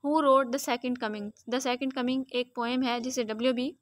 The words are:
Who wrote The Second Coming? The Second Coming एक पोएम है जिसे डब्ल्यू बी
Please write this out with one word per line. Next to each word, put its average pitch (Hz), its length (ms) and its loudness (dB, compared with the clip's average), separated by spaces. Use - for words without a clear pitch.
Who 302 160 4
wrote 269 340 6
The 277 120 -4
Second 247 300 -2
Coming? 214 560 -6
The 262 120 -2
Second 254 320 -2
Coming 254 340 -2
एक 247 240 -4
पोएम 240 260 0
है 240 180 0
जिसे 254 240 -4
डब्ल्यू 220 280 0
बी 254 300 -2